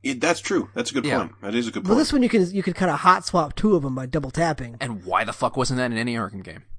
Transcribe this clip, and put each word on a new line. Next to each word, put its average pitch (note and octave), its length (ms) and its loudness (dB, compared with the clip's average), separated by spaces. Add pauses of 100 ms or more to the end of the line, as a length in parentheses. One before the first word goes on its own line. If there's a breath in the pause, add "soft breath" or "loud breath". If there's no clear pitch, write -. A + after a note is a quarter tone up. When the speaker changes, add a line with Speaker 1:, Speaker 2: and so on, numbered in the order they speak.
Speaker 1:
It, C3 180 -2
that's D#3+ 180 2
true. - 360 -2
That's E3+ 160 -4
a - 20 -14
good C3 120 0
Speaker 2:
Yeah. C3 120 2
Speaker 1:
point. F2+ 140 -2 (100)
That G2+ 140 -4
is A#2+ 120 0
a A2 40 -6
good F#3 120 -6
Speaker 3:
Well, G3 120 4
Speaker 1:
point. C#4 60 4
Speaker 3:
this D4 120 0
one C4+ 100 4
you A#3+ 60 4
can, F#3 240 4
you G3 100 -2
can F3+ 100 -2
kinda F3 220 0
hot F#3 300 4
swap D#3 300 0
two G#3+ 200 4
of D3+ 80 2
'em C3 120 -4
by C3 100 -6
double C3+ 240 -4
tapping. C3+ 500 -2
Speaker 2:
And A#2 240 -6
why F#2 220 0
the G#2+ 80 -6
fuck - 240 -2
wasn't B2+ 220 0
that B2+ 120 0
in A2+ 60 -2
any A#2 180 -2
Arkham G#2 280 -6
game? E2+ 200 -16 (140)